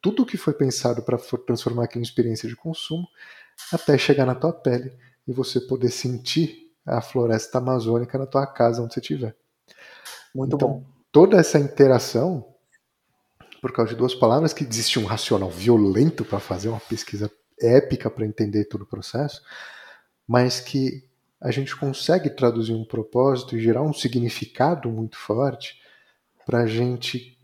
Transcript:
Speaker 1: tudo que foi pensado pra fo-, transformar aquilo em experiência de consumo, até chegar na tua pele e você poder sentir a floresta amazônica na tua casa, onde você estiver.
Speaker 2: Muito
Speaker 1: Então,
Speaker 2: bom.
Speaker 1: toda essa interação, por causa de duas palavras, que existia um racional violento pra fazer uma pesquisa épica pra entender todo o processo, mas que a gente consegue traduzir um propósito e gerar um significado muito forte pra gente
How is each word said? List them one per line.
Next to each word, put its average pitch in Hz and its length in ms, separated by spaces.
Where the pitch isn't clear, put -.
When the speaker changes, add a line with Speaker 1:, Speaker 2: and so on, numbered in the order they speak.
Speaker 1:
tudo 220 240
que - 100
foi 156 180
pensado 120 480
pra 120 160
fo-, - 200
transformar 120 460
aquilo 120 180
em 117 60
experiência 117 400
de 117 80
consumo, 165 500
até 147 240
chegar 135 300
na 127 80
tua 156 180
pele 131 400
e 131 60
você 127 280
poder 123 300
sentir - 800
a 117 140
floresta 117 580
amazônica 120 580
na 135 100
tua 139 200
casa, 120 340
onde 117 140
você 131 60
estiver. 127 340
Speaker 2:
Muito 135 220
Speaker 1:
Então, 143 140
Speaker 2:
bom. - 160
Speaker 1:
toda 190 260
essa 165 220
interação, 139 960
por 127 120
causa 113 180
de 117 60
duas 127 180
palavras, 143 380
que - 100
existia 117 400
um 104 40
racional 98 440
violento 107 720
pra 101 140
fazer 95 300
uma 113 100
pesquisa 104 500
épica 123 480
pra 110 160
entender 104 420
todo - 160
o 98 40
processo, - 560
mas 123 320
que 131 440
a 131 100
gente 135 260
consegue 151 540
traduzir 117 440
um 110 100
propósito 123 720
e 117 40
gerar 113 220
um 156 100
significado 127 960
muito 110 300
forte 127 640
pra 120 220
gente 123 760